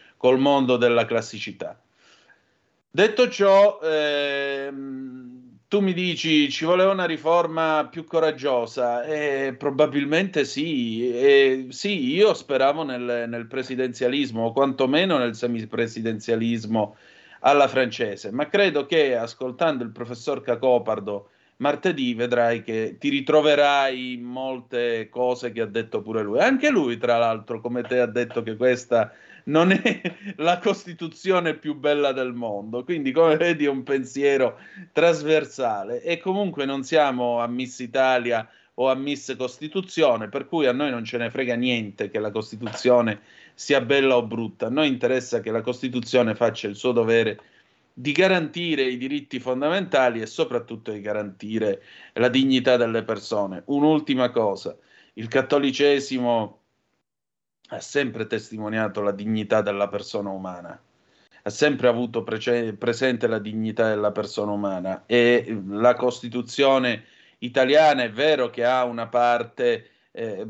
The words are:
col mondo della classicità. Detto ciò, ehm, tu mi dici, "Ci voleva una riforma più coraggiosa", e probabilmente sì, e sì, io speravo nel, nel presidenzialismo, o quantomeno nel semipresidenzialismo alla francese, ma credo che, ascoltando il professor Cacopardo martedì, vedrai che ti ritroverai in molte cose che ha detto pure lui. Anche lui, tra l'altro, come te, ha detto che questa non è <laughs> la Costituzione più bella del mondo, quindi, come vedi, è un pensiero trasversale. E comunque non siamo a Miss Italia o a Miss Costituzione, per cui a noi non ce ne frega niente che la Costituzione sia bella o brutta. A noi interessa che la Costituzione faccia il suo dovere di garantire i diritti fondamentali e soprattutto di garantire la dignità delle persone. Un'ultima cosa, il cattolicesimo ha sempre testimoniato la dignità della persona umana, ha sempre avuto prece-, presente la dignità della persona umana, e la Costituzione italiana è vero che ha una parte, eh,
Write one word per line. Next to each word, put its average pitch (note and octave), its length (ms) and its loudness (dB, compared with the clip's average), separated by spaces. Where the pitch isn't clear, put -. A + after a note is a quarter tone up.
col B2+ 220 4
mondo C3+ 400 4
della A#2 260 4
classicità. A2 720 -6
Detto G#3+ 380 4
ciò, G3 540 6
ehm, C#3 1500 -4
tu G3+ 80 2
mi F#3+ 140 2
dici, D#3+ 580 0
"Ci D3 140 -4
voleva F3+ 260 4
una F#3+ 140 0
riforma D#3+ 840 0
più E3 160 -12
coraggiosa", B2+ 1000 0
e C#3 520 -2
probabilmente D3 880 0
sì, B2 640 -2
e C3 640 4
sì, C#3+ 420 -4
io F#3+ 220 4
speravo C#3+ 480 0
nel, B2 460 -4
nel A#2 180 -8
presidenzialismo, B2+ 1000 -2
o A2+ 60 -2
quantomeno C#3 640 2
nel A#2+ 200 -2
semipresidenzialismo A2+ 1600 -2
alla C#3 260 4
francese, A2 640 -4
ma D3 160 -4
credo F3 360 2
che, D3 320 2
ascoltando B2+ 680 -2
il A2+ 60 -8
professor A#2+ 520 -8
Cacopardo A2+ 880 0
martedì, C#3+ 560 -2
vedrai A#2 500 0
che A2 340 -6
ti C#3 100 -4
ritroverai C#3+ 1080 2
in A#2+ 100 -12
molte B2 840 -4
cose B2 440 -2
che A2+ 80 -8
ha A2+ 60 -2
detto A2 360 -6
pure A2 200 -4
lui. G#2 180 0
Anche C4+ 300 4
lui, C3 280 0
tra A#2+ 180 2
l'altro, A2+ 440 -2
come B2 220 -4
te, B2 180 0
ha A#2+ 60 4
detto A#2 360 -4
che A2+ 140 -8
questa A#2+ 560 2
non E3 280 4
è F#3+ 280 0
<laughs> G3+ 120 -12
la E3+ 220 2
Costituzione F3 960 -2
più D3+ 200 -8
bella D3 380 2
del B2+ 200 -4
mondo, A#2 520 -8
quindi, C#3+ 280 -4
come D#3+ 240 6
vedi, E3 280 2
è C#3+ 40 2
un C3+ 140 -2
pensiero C#3 760 0
trasversale. C#3 1080 0
E E3+ 160 -4
comunque F#3+ 460 -4
non C3+ 180 -4
siamo B2+ 580 2
a A#2 60 -2
Miss B2 320 -8
Italia A#2+ 720 0
o B2+ 140 0
a C3 60 2
Miss C3+ 420 -6
Costituzione, C3 920 -2
per C3+ 180 -8
cui D#3 200 0
a B2+ 60 4
noi C#3 180 -2
non A#2 140 -6
ce A#2 140 -6
ne A#2 120 -4
frega A#2+ 240 -2
niente A#2 560 -2
che A2+ 80 -4
la G#2+ 120 -2
Costituzione A2+ 920 0
sia C#3 260 0
bella C3+ 360 2
o A#2+ 100 0
brutta. A2+ 400 -6
A A#2 40 -6
noi D3+ 180 0
interessa B2 520 -2
che A2+ 100 -8
la A2 100 -2
Costituzione A#2+ 760 -2
faccia A2+ 340 -2
il G2+ 80 -8
suo B2 160 -2
dovere A2+ 460 2
di C#3+ 200 -6
garantire E3+ 720 0
i B2+ 120 -2
diritti C3+ 440 -8
fondamentali C3 800 0
e G#2+ 40 -6
soprattutto A#2 640 -4
di G#2 80 -8
garantire G#2 840 -4
la A#2+ 140 2
dignità C3 500 4
delle A2+ 240 0
persone. G2+ 640 -4
Un'ultima C#3+ 640 2
cosa, G#2 440 -2
il A2+ 140 -12
cattolicesimo C3 1300 0
ha - 100 -12
sempre A#2 460 -4
testimoniato G#2+ 760 -4
la G2+ 120 0
dignità G#2+ 500 0
della G2+ 260 -2
persona G2+ 420 -8
umana, F#2 500 -12
ha G2+ 80 -6
sempre B2+ 380 2
avuto A#2 340 0
prece-, A2+ 520 -2
presente A#2+ 520 -2
la A2+ 120 0
dignità A2 500 -2
della G#2 240 0
persona G#2 400 -4
umana, F#2+ 540 -4
e A#2 640 2
la A2+ 260 4
Costituzione B2 1080 0
italiana C3+ 640 4
è A#2 80 -2
vero C3 400 0
che A#2 140 -4
ha B2+ 200 2
una A#2 220 -6
parte, A#2+ 840 0
eh, G#2+ 400 -8